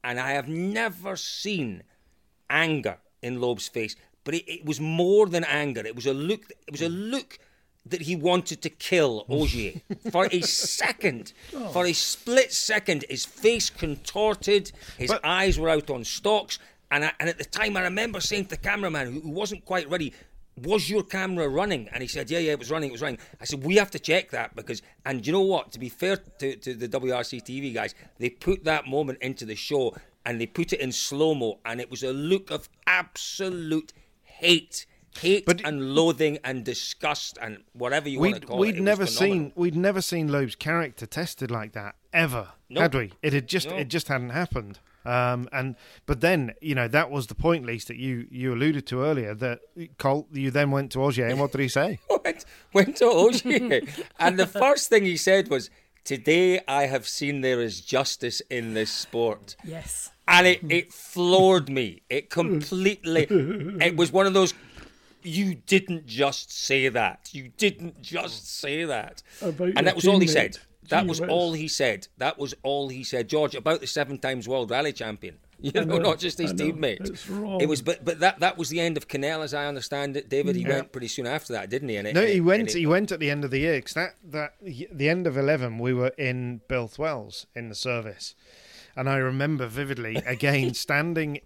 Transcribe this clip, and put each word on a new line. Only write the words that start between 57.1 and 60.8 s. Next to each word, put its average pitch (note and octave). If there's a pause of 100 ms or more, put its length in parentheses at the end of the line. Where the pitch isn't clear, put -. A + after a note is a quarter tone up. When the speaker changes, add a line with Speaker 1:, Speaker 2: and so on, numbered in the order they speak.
Speaker 1:
there B2+
is A2
justice C3 (100)
in A#2
this A2
sport." A2+
Speaker 3:
Yes. - (160)
Speaker 1:
And F3
it, F3+ (100)
it E3+